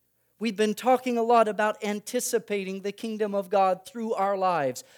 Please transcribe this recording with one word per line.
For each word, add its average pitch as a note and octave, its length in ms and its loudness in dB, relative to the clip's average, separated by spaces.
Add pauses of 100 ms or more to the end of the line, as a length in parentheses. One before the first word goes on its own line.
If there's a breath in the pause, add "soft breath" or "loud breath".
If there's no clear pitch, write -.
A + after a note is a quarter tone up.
(380)
We've A3 160 -2
been G#3+ 200 2
talking B3 420 2
a A#3 60 2
lot A3+ 260 6
about G#3+ 340 -2
anticipating G#3 1000 -4
the G3+ 100 -6
kingdom G#3 420 -4
of G3 140 -4
God F#3+ 380 2
through A3+ 280 -8
our G3 220 0
lives, E3+ 480 0 (140)